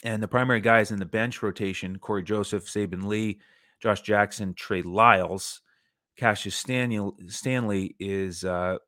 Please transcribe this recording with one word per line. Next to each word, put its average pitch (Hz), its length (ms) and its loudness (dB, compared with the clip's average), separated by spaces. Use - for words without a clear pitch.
And 110 180 -2
the 107 60 -2
primary 123 320 2
guys 110 300 6
in 104 80 -2
the 95 80 -4
bench 113 360 -2
rotation, 95 560 -4
Corey 101 240 -4
Joseph, 104 440 -2
Saben 95 380 -4
Lee, 107 360 -2
Josh 104 220 0
Jackson, 104 520 0
Trey 92 280 -4
Lyles. 95 760 4
Cassius 104 380 0
Stanley, 117 560 -4
Stanley 107 720 -4
is, 95 460 -6
uh, 90 320 -2